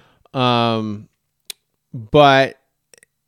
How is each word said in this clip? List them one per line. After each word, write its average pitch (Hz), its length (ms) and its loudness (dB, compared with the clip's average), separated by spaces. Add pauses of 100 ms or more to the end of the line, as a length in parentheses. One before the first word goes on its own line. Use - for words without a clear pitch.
(340)
Um, 117 800 -4 (800)
but 135 680 2 (680)